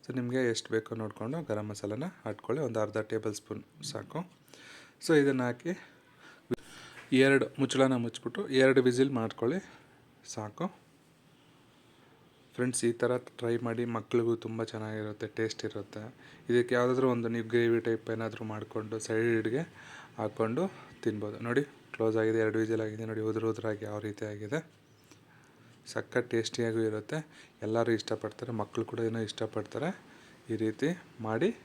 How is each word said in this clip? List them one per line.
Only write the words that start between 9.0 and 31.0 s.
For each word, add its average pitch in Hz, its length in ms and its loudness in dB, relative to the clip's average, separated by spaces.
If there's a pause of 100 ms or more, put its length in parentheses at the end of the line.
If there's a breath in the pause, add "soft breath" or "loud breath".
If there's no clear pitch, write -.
ಮಾಡ್ಕೊಳ್ಳಿ, 117 400 0 (760 loud breath)
ಸಾಕು. 107 320 -6 (1900 soft breath)
ಫ್ರೆಂಡ್ಸ್, 123 340 0
ಈ 117 120 2
ಥರ 123 160 2 (240)
ಟ್ರೈ 117 140 0 (120)
ಮಾಡಿ, 117 180 -2 (120)
ಮಕ್ಳಿಗೂ 117 380 2 (100)
ತುಂಬ 113 280 -4
ಚೆನ್ನಾಗಿರುತ್ತೆ, 107 560 -6 (100)
ಟೇಸ್ಟ್ 110 300 -2
ಇರುತ್ತೆ. 107 340 -10 (480 loud breath)
ಇದಕ್ಕೆ 120 280 4
ಯಾವುದಾದ್ರೂ 127 360 4
ಒಂದು 117 200 0
ನೀವು 113 200 -4
ಗ್ರೇವಿ 117 340 6
ಟೈಪ್ 113 260 0
ಏನಾದರೂ 110 380 -6
ಮಾಡಿಕೊಂಡು 107 460 -6 (100)
ಸೈಡ್ಗೆ 113 560 2 (560 loud breath)
ಹಾಕ್ಕೊಂಡು 113 440 0 (420 loud breath)
ತಿನ್ಬೋದು. 107 420 -4
ನೋಡಿ, 135 160 2 (320)
ಕ್ಲೋಸ್ 113 260 2
ಆಗಿದೆ, 110 220 4
ಎರಡು 110 180 2
ವಿಸಿಲ್ 110 240 0
ಆಗಿದೆ, 107 240 -8
ನೋಡಿ 110 200 -4
ಉದುರು 110 240 0
ಉದುರಾಗಿ 110 340 -4
ಯಾವ 104 100 -6 (100)
ರೀತಿ 104 240 -8
ಆಗಿದೆ. 107 280 -4 (1300 loud breath)
ಸಖತ್ 123 400 -2
ಟೇಸ್ಟಿಯಾಗೂ 113 560 0
ಇರುತ್ತೆ, 107 300 -4 (480 loud breath)
ಎಲ್ಲರೂ 117 320 2
ಇಷ್ಟಪಡ್ತಾರೆ, 113 640 -6
ಮಕ್ಕಳು 113 320 -2
ಕೂಡ 117 160 -6
ಏನೋ 113 200 -2
ಇಷ್ಟಪಡ್ತಾರೆ. 113 600 -4 (640 loud breath)
ಈ 110 120 0
ರೀತಿ 110 240 0 (380)